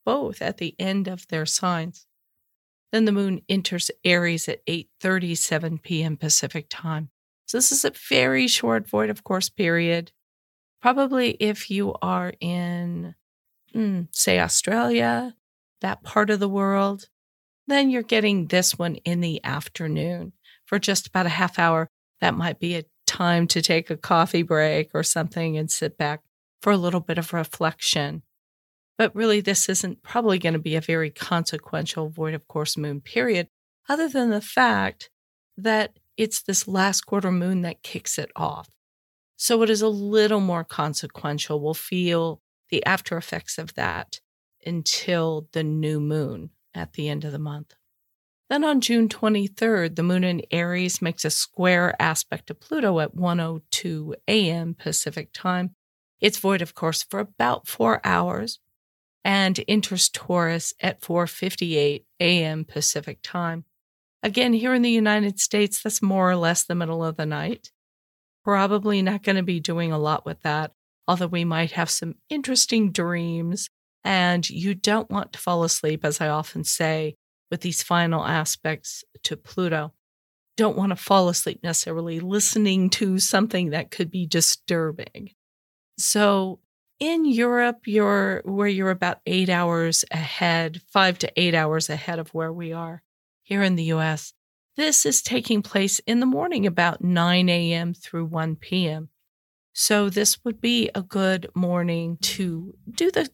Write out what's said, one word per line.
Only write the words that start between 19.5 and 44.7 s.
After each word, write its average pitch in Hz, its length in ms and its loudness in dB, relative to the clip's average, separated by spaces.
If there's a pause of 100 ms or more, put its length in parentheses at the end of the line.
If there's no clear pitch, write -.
for 202 140 0
just 190 280 0
about 185 200 0
a 170 40 0
half 175 280 -2
hour. 165 300 4 (320)
That 175 140 4
might 170 240 -4
be 175 160 -4
a 160 100 -6 (220)
time 170 420 2
to 170 140 0
take 165 280 2
a 160 60 -4
coffee 165 460 2
break 156 500 2
or 156 100 -2
something 165 540 -2
and 156 140 -4
sit - 260 -4
back 151 260 -4 (400)
for 208 100 4
a 196 60 4
little 175 220 0
bit 165 180 -4
of 165 140 -6
reflection. 160 880 -2 (760)
But 220 160 2
really, 208 260 2
this 196 280 0
isn't 185 340 -4
probably 220 360 2
gonna 165 200 0
be 156 160 -4
a 160 60 0
very 160 300 -2
consequential 160 960 -4
void 160 260 -6
of 151 140 -10
course 151 280 -4
moon 147 240 -6
period, 220 480 -2 (400)
other 311 200 0
than 262 220 0
the 214 100 0
fact 214 720 0 (460)
that 214 420 0 (180)
it's 220 240 -2
this - 260 -2
last 190 360 2
quarter 196 280 -2
moon 180 300 0
that 170 220 -6
kicks - 360 -8
it - 160 -6
off. - 360 -6 (640)
So 233 260 2
it 220 60 4
is 214 140 2
a 220 60 4
little 208 520 2
more 175 240 0
consequential. 147 960 -4
We'll 151 140 -2
feel 170 640 -2 (300)
the - 160 0
after 180 320 -2
effects - 400 -10
of 165 160 -10
that - 460 -6 (440)
until 165 880 -2